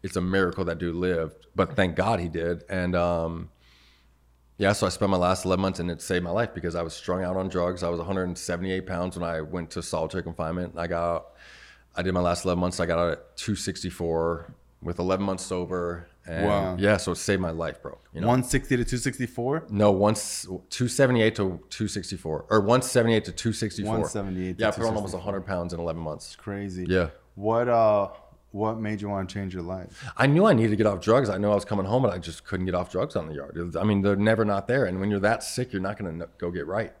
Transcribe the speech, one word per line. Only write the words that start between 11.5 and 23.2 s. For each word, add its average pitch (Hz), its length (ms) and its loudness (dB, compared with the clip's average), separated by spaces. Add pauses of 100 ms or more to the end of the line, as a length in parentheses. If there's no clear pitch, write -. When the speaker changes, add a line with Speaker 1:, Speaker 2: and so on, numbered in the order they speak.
Speaker 1:
I 90 60 -4
did 92 120 0
my 90 60 2
last 87 240 2
eleven 90 160 2
months. 90 220 0
I 85 40 2
got 85 140 2
out 85 140 2
at - 240 -12
two 104 180 -2
sixty-four 85 1000 -2 (280)
with 85 180 -6
eleven 95 260 2
months 95 200 -2
sober. 87 640 -4 (220)
And 82 180 -2
Speaker 2:
Wow. 98 300 2
Speaker 1:
yeah, 101 200 4
so 90 160 -2
it - 20 -2
saved 98 260 0
my 85 80 0
life, 80 320 -6
bro. - 160 -14 (160)
You 80 80 -6
know? 107 60 2
Speaker 2:
One 123 160 4
sixty 127 340 0
to 120 80 0
two 123 120 -2
sixty-four? 127 720 -4
Speaker 1:
No, 104 200 6
one 101 220 6
s-, - 320 -6 (240)
two 123 180 -2
seventy-eight 117 500 4
to 92 220 -2 (120)
two 107 160 -4
sixty-four. 82 640 -6
Or 107 100 6
one 120 220 4
seventy-eight 113 420 4